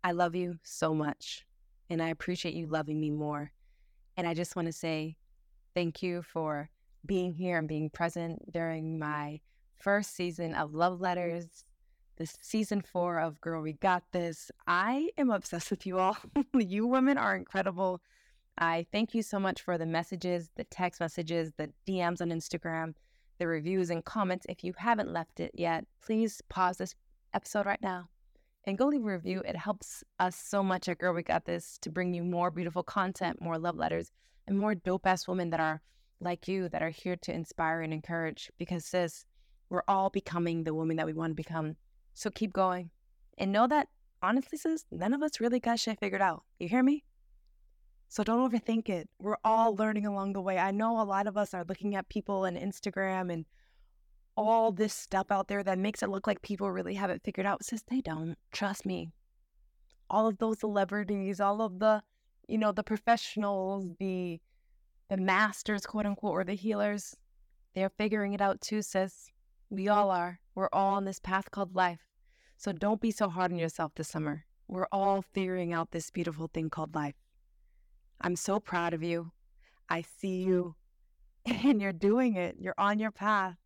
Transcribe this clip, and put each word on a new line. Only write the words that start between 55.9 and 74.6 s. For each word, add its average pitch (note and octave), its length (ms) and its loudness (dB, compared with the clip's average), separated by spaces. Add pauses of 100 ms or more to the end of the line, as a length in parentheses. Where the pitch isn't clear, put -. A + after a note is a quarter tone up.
it G3+ 60 0
look G3 180 -2
like G3+ 160 0
people G3 280 -2
really F3+ 220 -2
have G3 160 -2
it - 140 -4
figured F#3+ 240 -2
out. - 180 -2
Sis, A3 240 -4
they C4 120 0
don't. D#3+ 360 -4 (140)
Trust G3 340 -2
me. E3+ 260 -4 (1000)
All A3 160 4
of G#3 100 0
those A3 220 0
celebrities, G3+ 800 0
all G3+ 240 4
of F#3 160 -4
the, G#3+ 240 6 (440)
you A3 120 0
know, G#3+ 120 4
the G3+ 120 0
professionals, G3+ 1040 0 (120)
the, F3+ 400 -4 (680)
the G3 80 0
masters, G3 680 2
quote G#3+ 180 -2
unquote, G3+ 280 -2
or F#3+ 100 0
the F#3 100 -2
healers, G#3 600 -2 (580)
they're F#3+ 240 2
figuring G#3 360 2
it G3 80 0
out G3 200 2
too, G#3+ 220 -2
sis. - 480 -2 (400)
We F#3+ 160 -2
all G#3 240 6
are. F3 280 0 (140)
We're F#3+ 180 0
all G3 220 4
on G3 120 2
this G3 140 -4
path F#3+ 300 0
called F#3 260 -4
life. F3+ 260 2 (560)
So G3+ 160 -2
don't G#3 280 2
be A3+ 80 4
so G#3 180 0
hard F3+ 240 0
on F3 60 -2
yourself E3 380 -2
this D#3+ 140 -6
summer. D3+ 360 -4 (220)